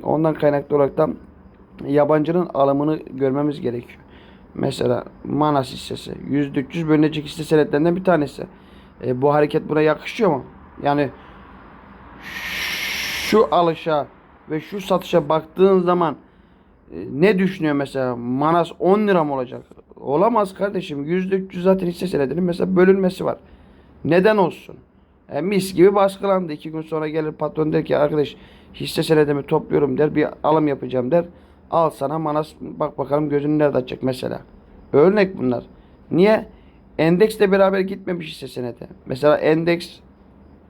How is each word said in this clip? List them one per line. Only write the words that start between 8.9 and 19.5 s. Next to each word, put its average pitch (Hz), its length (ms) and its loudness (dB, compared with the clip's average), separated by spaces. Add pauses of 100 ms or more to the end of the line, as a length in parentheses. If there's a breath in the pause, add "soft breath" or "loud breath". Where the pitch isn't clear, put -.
E, 127 160 -2
bu 143 120 4
hareket 151 340 0
buna 151 120 0
yakışıyor 156 500 0
mu? 135 140 -2 (380)
Yani 143 260 0 (2250 loud breath)
şu 214 200 6
alışa 160 560 0 (440)
ve 151 100 -4
şu 196 200 -10
satışa 180 480 0
baktığın 180 520 4
zaman, 175 360 2 (760 soft breath)
e, - 40 -14 (160)
ne 180 260 4
düşünüyor 160 360 0
mesela? 135 420 -2
Manas 147 640 0
on 202 300 2
lira 180 160 4
mı 147 100 -4
olacak? 127 280 -6 (340)